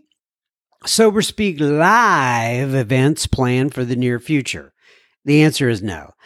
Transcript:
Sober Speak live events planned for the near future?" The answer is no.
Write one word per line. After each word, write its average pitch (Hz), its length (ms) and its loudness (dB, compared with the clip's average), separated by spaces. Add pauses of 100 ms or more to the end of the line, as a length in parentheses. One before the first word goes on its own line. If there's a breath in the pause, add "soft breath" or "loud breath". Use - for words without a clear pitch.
(840)
Sober 214 360 2
Speak 190 380 -4
live 143 1120 0
events 131 540 0
planned 131 460 0
for 127 100 -4
the 123 120 -4
near 123 240 -2
future?" 120 520 -6 (540 soft breath)
The 147 160 4
answer 147 260 2
is 107 160 -2
no. 80 280 -10 (140 soft breath)